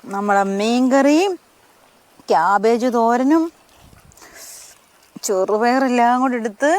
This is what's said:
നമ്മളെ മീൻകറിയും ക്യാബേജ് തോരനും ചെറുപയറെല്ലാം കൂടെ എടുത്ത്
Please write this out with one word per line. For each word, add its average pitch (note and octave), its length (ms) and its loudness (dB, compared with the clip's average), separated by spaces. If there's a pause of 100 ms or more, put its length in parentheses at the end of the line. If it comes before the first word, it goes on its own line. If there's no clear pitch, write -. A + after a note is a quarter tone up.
(140)
നമ്മളെ G3+ 300 0 (160)
മീൻകറിയും C4+ 720 2 (960)
ക്യാബേജ് G#3 680 0
തോരനും B3 480 2 (1800)
ചെറുപയറെല്ലാം A#3+ 960 0
കൂടെ B3+ 180 -2
എടുത്ത് A3+ 380 -2